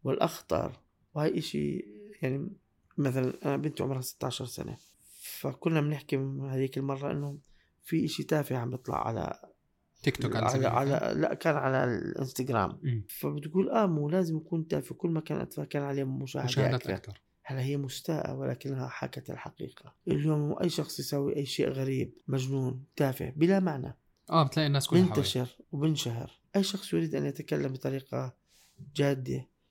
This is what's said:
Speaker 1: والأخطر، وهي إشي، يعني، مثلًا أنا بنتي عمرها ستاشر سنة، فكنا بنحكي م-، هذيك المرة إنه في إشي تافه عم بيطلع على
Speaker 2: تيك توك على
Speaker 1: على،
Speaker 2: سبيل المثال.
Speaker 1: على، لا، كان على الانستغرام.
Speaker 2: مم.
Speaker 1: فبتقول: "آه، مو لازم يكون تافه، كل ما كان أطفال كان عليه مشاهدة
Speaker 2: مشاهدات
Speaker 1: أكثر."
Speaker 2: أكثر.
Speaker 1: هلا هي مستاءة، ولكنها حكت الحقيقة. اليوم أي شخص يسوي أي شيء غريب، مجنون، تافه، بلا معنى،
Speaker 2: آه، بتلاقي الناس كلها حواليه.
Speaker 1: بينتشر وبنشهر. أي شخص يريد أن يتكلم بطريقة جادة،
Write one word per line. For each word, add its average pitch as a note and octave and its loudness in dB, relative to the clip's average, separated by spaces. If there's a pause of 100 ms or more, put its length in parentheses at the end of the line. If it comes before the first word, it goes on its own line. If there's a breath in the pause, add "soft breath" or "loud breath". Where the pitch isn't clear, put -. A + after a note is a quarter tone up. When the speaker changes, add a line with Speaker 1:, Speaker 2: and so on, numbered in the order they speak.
Speaker 1:
والأخطر، - 0 (340)
وهي D3+ 2
إشي، D3 -2 (380)
يعني، C#3 -2 (480)
مثلًا C3 2 (100)
أنا C#3 2
بنتي C#3+ -2
عمرها C3+ -2
ستاشر B2+ -6
سنة، A#2 -8 (460)
فكنا D#3 0
بنحكي D3 -2
م-، C3+ -2
هذيك C3+ -2
المرة C#3 -2
إنه C#3+ -4 (460)
في E3 2
إشي D3+ -2
تافه C#3+ 0
عم A#2+ -2
بيطلع - -2
على G#2+ -4 (600)
Speaker 2:
تيك C#3 2
توك B2 0
على A#2 2
Speaker 1:
على، C3 4
Speaker 2:
سبيل C3 4
المثال. C#3 4
Speaker 1:
على، - 2
لا، - 2
كان D#3 0
على C3+ 2
الانستغرام. A#2+ 0
Speaker 2:
مم. A#2 0
Speaker 1:
فبتقول: D3+ 0
"آه، A3 4
مو D3+ 2
لازم E3 2
يكون D#3+ -4
تافه، - -2
كل - -2
ما D#3+ 2
كان D#3 -4
أطفال C#3+ -6
كان C#3+ -4
عليه C#3 -2
مشاهدة C3 -4
Speaker 2:
مشاهدات C3 4
Speaker 1:
أكثر." B2 -2
Speaker 2:
أكثر. - -10 (200)
Speaker 1:
هلا C3 -6
هي C#3 0
مستاءة، C#3 -4
ولكنها C3 -4
حكت - -8
الحقيقة. - -12 (140)
اليوم D3+ 2
أي F3+ 2
شخص D#3 -4
يسوي C#3+ 0
أي C#3+ 0
شيء - 0
غريب، C3+ -2 (140)
مجنون، C3 0 (120)
تافه، C3 0
بلا F3+ 6
معنى، D3 -2 (340)
Speaker 2:
آه، D#3+ 6
بتلاقي D3+ 4
الناس C#3+ 4
كلها E3+ 8
حواليه. F#3 6
Speaker 1:
بينتشر B2+ 2 (240)
وبنشهر. C#3 0 (260)
أي G3 6
شخص G3 -2
يريد E3 2
أن C#3+ 0
يتكلم C#3+ -2
بطريقة C3 -4 (640 soft breath)
جادة، C3 2 (240)